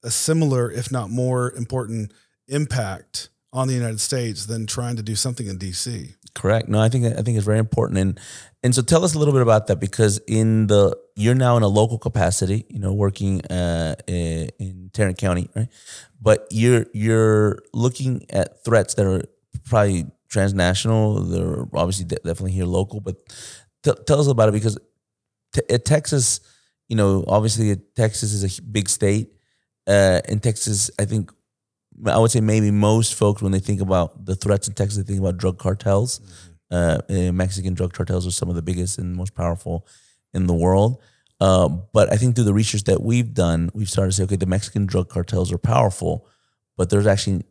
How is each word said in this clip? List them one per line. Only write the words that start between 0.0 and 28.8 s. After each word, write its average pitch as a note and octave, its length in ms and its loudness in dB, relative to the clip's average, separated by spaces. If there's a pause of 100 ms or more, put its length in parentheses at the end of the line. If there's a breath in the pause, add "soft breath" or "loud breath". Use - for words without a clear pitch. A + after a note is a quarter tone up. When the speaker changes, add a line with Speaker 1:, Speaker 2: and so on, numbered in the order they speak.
Speaker 1:
a A#2 80 -6
similar, C#3 600 0
if A#2+ 200 -8
not A#2 180 -6
more B2 440 -2
important A2+ 580 -6 (360 soft breath)
impact B2+ 840 -6 (240)
on C3 140 -2
the C3 60 -2
United A#2 280 -4
States A2+ 460 -4
than A2+ 180 -6
trying A#2+ 300 -6
to A2+ 80 -8
do G#2+ 120 -6
something B2 320 -4
in F#2+ 100 -8
D F#2 140 -8
C. F2+ 440 -8 (200)
Speaker 2:
Correct. A2 320 -2
No, G#2+ 140 0
I A2 80 4
think, B2 160 0
I - 160 -2
think A2 160 0
it's G2+ 80 0
very G#2+ 140 2
important. - 400 0
And, F#2+ 200 0 (440 loud breath)
and B2 100 4
so B2+ 80 2
tell D#3+ 240 4
us D#3+ 80 0
a D#3 60 -2
little D3 140 4
bit C3 100 4
about A2 240 4
that, F#2+ 120 0
because G2+ 480 0
in A2 400 2
the, G2+ 300 4 (180)
you're A2+ 200 2
now B2 220 4
in A2 60 4
a G#2 40 4
local A2 320 2
capacity, G2 680 -2
you - 100 -10
know, G2 120 -2
working, G2 540 -2
uh, E2+ 480 -2 (140)
i-, E2 420 -4 (100)
in F#2 340 -12
Tarrant F#2+ 260 0
County, F2+ 360 0
right? A2 120 -2 (520 loud breath)
But G#2+ 300 2
you're, A2+ 440 2
you're G#2+ 680 2 (120)
looking B2 580 -2
at - 340 -4
threats A2+ 300 2
that G2+ 100 2
are F#2 160 0 (440)
probably G2 420 2 (220)
transnational. G2 920 2
They're F2 500 -2
obviously F#2 320 -2
de-, E2+ 100 -4
definitely F#2 380 -6
here F#2+ 120 -2
local, F#2+ 340 -2
but G2 180 -10 (680 loud breath)
t-, - 80 0 (160)
tell D3 120 2
us D3 80 4
about A#2 220 4
it, G#2 40 0
because G#2+ 240 -2 (760)
t-, - 160 -2
uh, A#2+ 80 2
Texas, C#3+ 600 0 (500 soft breath)
you A2+ 60 -2
know, G2 320 2
obviously G#2+ 480 2 (200)
Texas A2 380 -2
is G2+ 100 -2
a G2 40 -2
h-, F#2 140 -8 (100)
big G2+ 180 -4